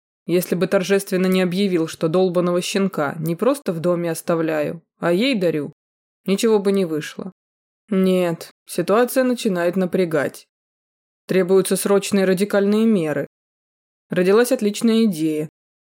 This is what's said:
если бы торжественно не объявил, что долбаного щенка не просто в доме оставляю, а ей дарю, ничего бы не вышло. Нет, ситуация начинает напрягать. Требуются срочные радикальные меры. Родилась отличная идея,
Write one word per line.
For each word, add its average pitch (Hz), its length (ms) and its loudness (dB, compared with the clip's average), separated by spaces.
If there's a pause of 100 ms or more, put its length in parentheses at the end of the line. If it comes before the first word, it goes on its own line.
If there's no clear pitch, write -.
(260)
если 175 300 0
бы 170 120 0
торжественно 185 600 0
не 185 140 2
объявил, 180 460 0
что 165 220 -4
долбаного 175 520 2
щенка 180 580 -2
не 160 160 -2
просто 226 380 -2
в 165 60 -6
доме 170 320 -2
оставляю, 165 720 -4 (160)
а 170 140 0
ей 247 200 2
дарю, 165 400 -2 (520)
ничего 208 340 2
бы 196 120 0
не 196 140 2
вышло. 160 460 -8 (580)
Нет, 185 640 0 (140)
ситуация 240 580 0
начинает 185 520 0
напрягать. 175 720 -2 (840)
Требуются 185 480 2
срочные 196 500 0
радикальные 202 600 2
меры. 156 420 0 (800)
Родилась 196 420 2
отличная 226 540 2
идея, 156 440 -2 (440)